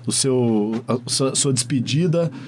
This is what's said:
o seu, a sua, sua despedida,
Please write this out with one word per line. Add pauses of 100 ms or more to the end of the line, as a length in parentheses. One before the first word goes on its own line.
o
seu,
a
sua,
sua
despedida, (180)